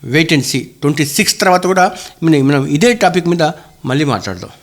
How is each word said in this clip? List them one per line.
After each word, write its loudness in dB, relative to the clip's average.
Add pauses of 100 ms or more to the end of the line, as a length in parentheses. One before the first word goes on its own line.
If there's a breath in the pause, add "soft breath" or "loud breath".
Wait 0
and 0
see. -4 (200)
ట్వంటీ -2
సిక్స్ -4
తర్వాత 2
కూడా 2 (300 loud breath)
మనం, 4
మనం 2
ఇదే 2
టాపిక్ 0
మీద 0 (420 loud breath)
మళ్ళీ 0
మాట్లాడదాం. -4 (120)